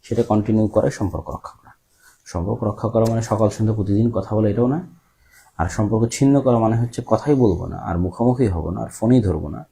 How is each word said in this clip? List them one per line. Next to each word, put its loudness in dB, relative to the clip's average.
সেটা -2
কন্টিনিউ 2
করে 0
সম্পর্ক -6
রক্ষা -14
করা। -20
সম্পর্ক -4
রক্ষা -4
করা 2
মানে 0
সকাল 0
সন্ধ্যা 0
প্রতিদিন 2
কথা -6
বলা, 2
এটাও 0
না। 0
আর 0
সম্পর্ক 0
ছিন্ন 4
করা 2
মানে 2
হচ্ছে -4
কথাই 2
বলবো 2
না, -10
আর -6
মুখোমুখি 0
হব -2
না, -6
আর -8
ফোনই 2
ধরবো -2
না -12